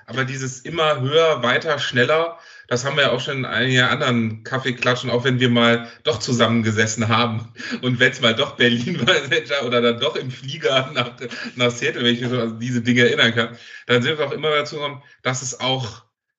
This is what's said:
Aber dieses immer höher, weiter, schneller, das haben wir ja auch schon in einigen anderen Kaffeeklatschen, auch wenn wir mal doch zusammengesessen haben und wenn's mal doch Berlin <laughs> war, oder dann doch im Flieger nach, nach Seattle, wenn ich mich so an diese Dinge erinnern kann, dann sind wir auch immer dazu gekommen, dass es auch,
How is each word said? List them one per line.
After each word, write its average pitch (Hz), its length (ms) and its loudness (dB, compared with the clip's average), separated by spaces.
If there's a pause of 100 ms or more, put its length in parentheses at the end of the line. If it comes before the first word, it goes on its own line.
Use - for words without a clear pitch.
Aber 131 200 -4
dieses 131 360 -6
immer 156 380 0
höher, 147 440 4
weiter, 127 360 0
schneller, 156 580 2 (300)
das 120 180 -2
haben 135 120 -4
wir 143 60 4
ja - 80 2
auch 127 100 0
schon 143 180 -6
in 120 60 -4
einigen 127 380 2
anderen 117 600 0
Kaffeeklatschen, 127 640 -2
auch 120 140 0
wenn 127 160 2
wir 127 100 4
mal 117 380 4 (160)
doch 117 160 0
zusammengesessen 113 880 0
haben 113 460 0 (280)
und 123 180 0
wenn's 127 200 2
mal 113 160 4
doch 123 220 -2
Berlin 120 440 2
<laughs> - 60 0
war, 139 580 0
oder 120 160 2
dann 117 180 2
doch 135 180 -2
im 135 120 -6
Flieger 135 640 -2
nach, 120 180 -4 (440)
nach 123 160 2
Seattle, 143 320 -4
wenn 120 120 4
ich 117 60 -4
mich 123 80 -2
so 123 100 -2
an 113 200 -4
diese 123 220 -2
Dinge 123 200 4
erinnern 117 320 4
kann, 117 240 -2 (300)
dann 123 140 4
sind 151 160 0
wir 143 100 0
auch 135 60 -4
immer 151 160 -4
dazu 151 260 -2
gekommen, 143 260 -8 (200)
dass 127 200 -4
es - 200 -8
auch, 127 420 -4 (360)